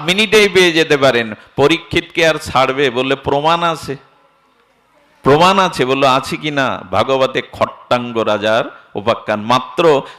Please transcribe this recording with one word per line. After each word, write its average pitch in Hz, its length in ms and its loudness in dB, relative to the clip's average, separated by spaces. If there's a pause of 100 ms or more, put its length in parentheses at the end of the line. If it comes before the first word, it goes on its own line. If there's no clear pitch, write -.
মিনিটেই 202 440 2
পেয়ে 180 220 4
যেতে 151 260 2
পারেন।" 120 360 0 (220)
পরীক্ষিতকে 160 720 0
আর 156 80 0
ছাড়বে? 131 540 0
বললে, 131 260 -2
"প্রমাণ 147 480 0
আছে।" 156 320 -4 (1300)
প্রমাণ 170 360 4
আছে? 170 260 0
বললো, 135 220 0
"আছে 135 300 0
কি 151 140 -8
না?" 127 400 -4
ভাগবতে 127 500 0 (100)
খট্টাঙ্গ - 680 -4
রাজার 107 640 -2 (140)
উপাখ্যান, 107 460 -4
মাত্র 135 600 0 (180)